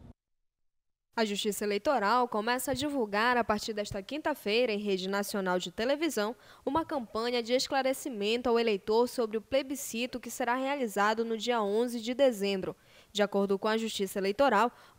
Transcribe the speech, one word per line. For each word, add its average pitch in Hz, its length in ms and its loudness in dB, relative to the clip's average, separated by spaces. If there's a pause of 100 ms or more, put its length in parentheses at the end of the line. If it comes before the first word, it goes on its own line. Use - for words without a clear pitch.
(1160)
A 233 100 0
Justiça 202 400 -2
Eleitoral 226 640 2
começa 240 440 -2
a - 20 -2
divulgar, 247 640 0
a 226 60 2
partir 214 280 -2
desta 208 300 -6
quinta-feira, 254 680 0
em 202 80 0
rede 190 300 -2
nacional 196 500 -2
de 180 140 -6
televisão, 254 640 -2 (280)
uma 311 200 0
campanha 240 580 -4
de 226 120 0
esclarecimento 254 960 0
ao 233 80 4
eleitor 226 500 2
sobre 220 300 -2
o - 20 -8
plebiscito 254 800 -4
que 240 100 -12
será 233 260 -2
realizado 233 680 0
no 226 140 -4
dia 226 240 0
onze 226 400 0
de 226 100 -2
dezembro. 202 640 2 (380)
De 208 80 2
acordo 196 360 2
com 202 80 -2
a 220 120 2
Justiça 214 400 -4
Eleitoral, 214 520 4 (280)